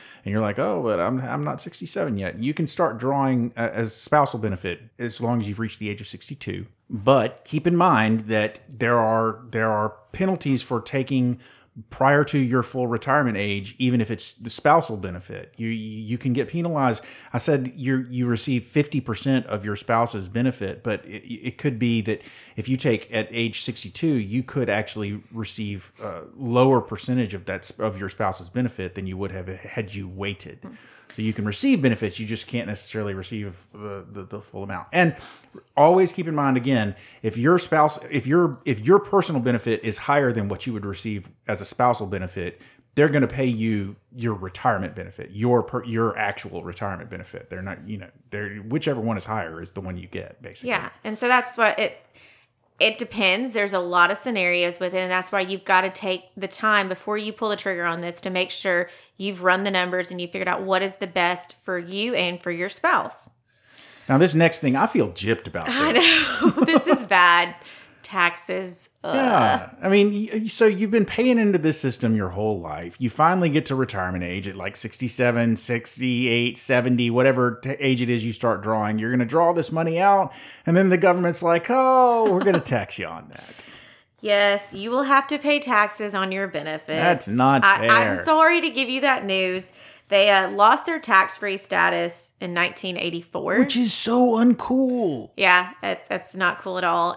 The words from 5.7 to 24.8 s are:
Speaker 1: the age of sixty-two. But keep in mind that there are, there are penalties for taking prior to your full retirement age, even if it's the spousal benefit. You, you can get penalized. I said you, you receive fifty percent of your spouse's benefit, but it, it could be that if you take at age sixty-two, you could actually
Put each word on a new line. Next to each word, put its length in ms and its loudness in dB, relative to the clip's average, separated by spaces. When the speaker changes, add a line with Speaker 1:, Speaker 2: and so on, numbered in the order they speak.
Speaker 1:
the 100 -6
age 120 -8
of 80 -14
sixty-two. 580 -12
But 540 2
keep 240 -4
in 80 4
mind 460 4
that 360 0
there 300 2
are, 520 0
there 200 0
are 200 0
penalties 500 -2
for 200 -4
taking 580 -2
prior 340 4
to 140 0
your 260 2
full 240 -4
retirement 480 0
age, 420 -4
even 220 2
if 100 -2
it's 220 -8
the 180 -14
spousal 460 2
benefit. 640 -10
You, 100 -4
you 500 -6
can 140 -2
get 160 -2
penalized. 560 -2
I 60 -2
said 380 0
you, 340 -2
you 160 -2
receive 380 0
fifty 360 0
percent 460 -2
of 180 -6
your 120 -4
spouse's 520 -2
benefit, 540 -4
but 220 -4
it, 280 -14
it 260 -10
could 200 -4
be 220 2
that 220 -2
if 120 -8
you 80 0
take 380 -2
at 160 -2
age 320 -4
sixty-two, 520 -6
you 280 -2
could 260 -4
actually 640 -4